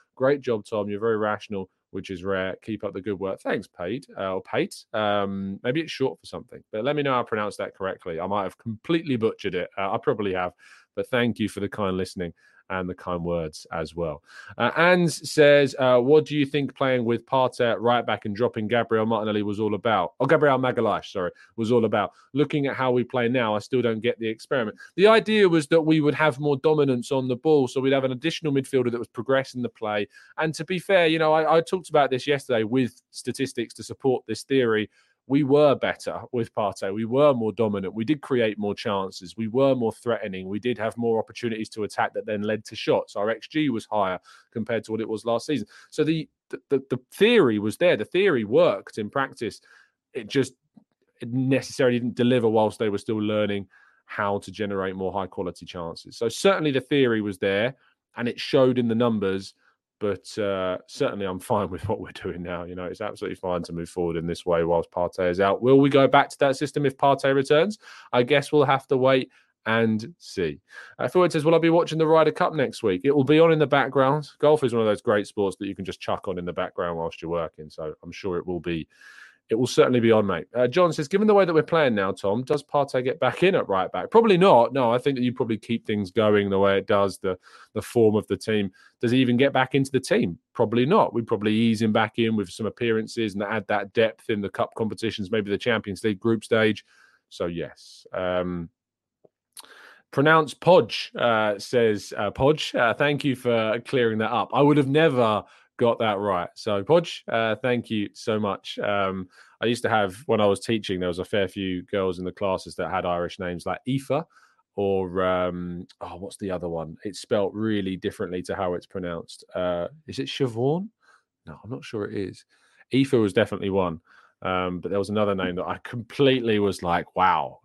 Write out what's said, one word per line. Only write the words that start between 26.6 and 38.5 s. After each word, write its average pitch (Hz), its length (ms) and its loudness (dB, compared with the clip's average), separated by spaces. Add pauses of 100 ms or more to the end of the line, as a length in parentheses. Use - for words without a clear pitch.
on 131 160 -2
the 127 80 -2
ball, 143 320 2
so 131 140 -4
we'd 135 120 2
have 135 100 2
an 131 80 -2
additional 151 420 -4
midfielder 127 380 0
that 117 80 -6
was 117 80 -8
progressing 135 540 -2
the 117 80 -6
play. 104 380 -4 (300)
And 156 180 -2
to 160 100 -8
be 180 140 -6
fair, 175 280 4
you 160 120 2
know, 156 140 4
I, 156 240 4
I 165 40 6
talked 185 280 -6
about 147 200 4
this 127 180 -2
yesterday 135 360 0
with 120 380 0 (100)
statistics 123 640 -6
to 113 80 -14
support 123 440 -2
this 110 160 -8
theory. 113 460 0 (380)
We 139 160 2
were 139 320 6
better 90 460 -6 (100)
with 117 240 -4
Partey. 98 380 -4
We 110 100 -4
were 135 300 2
more 110 180 -2
dominant. 101 420 -2
We 110 120 -6
did 143 160 -2
create 113 360 -2